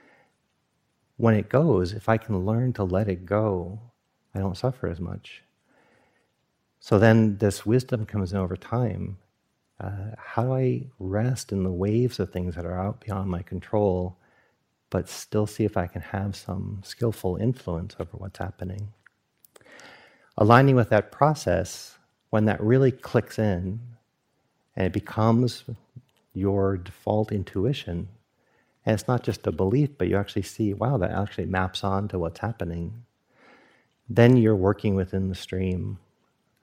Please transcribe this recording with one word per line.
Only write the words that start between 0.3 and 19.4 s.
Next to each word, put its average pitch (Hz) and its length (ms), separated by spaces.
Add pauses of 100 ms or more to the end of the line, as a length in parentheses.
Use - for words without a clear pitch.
When 113 180
it 104 140
goes, 117 420
if 107 160
I 113 100
can 95 280
learn 117 280
to 104 120
let 95 240
it 92 160
go, 98 540 (540)
I 101 60
don't 95 160
suffer 127 320
as 85 140
much. - 420 (1400)
So - 180
then 110 420
this 101 260
wisdom 117 400
comes 95 260
in 101 80
over 90 160
time. 95 640 (640)
Uh, 101 380
how - 260
do 127 100
I 127 300 (140)
rest 104 540
in 98 120
the 92 80
waves 107 480
of 92 120
things 90 240
that 85 100
are 90 140
out 101 220
beyond 98 280
my 87 120
control, 90 760 (720)
but 87 200
still - 360
see 107 200
if 101 100
I 87 120
can 90 140
have 98 340
some 95 480
skillful 107 520
influence 92 640
over 92 180
what's 95 220
happening? 95 540 (1400)